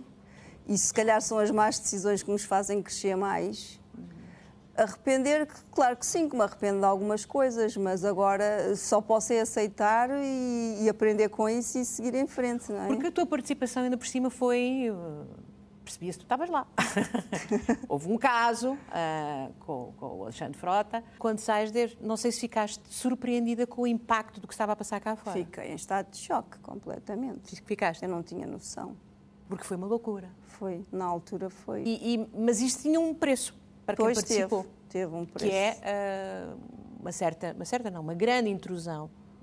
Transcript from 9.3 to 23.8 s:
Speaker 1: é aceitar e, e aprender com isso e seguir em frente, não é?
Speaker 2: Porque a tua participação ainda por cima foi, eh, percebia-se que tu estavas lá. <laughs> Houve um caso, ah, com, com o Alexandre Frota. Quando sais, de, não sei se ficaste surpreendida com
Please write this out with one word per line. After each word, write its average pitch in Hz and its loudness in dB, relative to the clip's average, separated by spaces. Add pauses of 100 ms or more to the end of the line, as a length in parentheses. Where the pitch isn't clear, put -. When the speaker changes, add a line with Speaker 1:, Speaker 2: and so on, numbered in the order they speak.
Speaker 1:
é 226 6
aceitar 220 2
e, 254 -2
e 214 6
aprender 214 4
com 214 0
isso 233 -2
e 247 0
seguir 233 -2
em 269 2
frente, 240 -4
não 202 -4
é? 190 -2
Speaker 2:
Porque 277 0
a 339 -2
tua 349 2
participação 262 -2
ainda 254 0
por 240 -8
cima 254 0
foi, 247 2
eh, 165 -8 (580)
percebia-se - -8
que - -20
tu - -20
estavas 320 0
lá. 294 0 (580)
<laughs> - -2
Houve 151 -2
um 233 2
caso, 233 2 (140)
ah, 151 -2 (120)
com, 127 -8
com 139 -10 (120)
o 95 -10
Alexandre 117 -8
Frota. 208 0 (160)
Quando 220 0
sais, 214 0
de, 233 0
não 220 -2
sei 240 0
se 233 -2
ficaste 214 -2
surpreendida 240 0
com 240 -8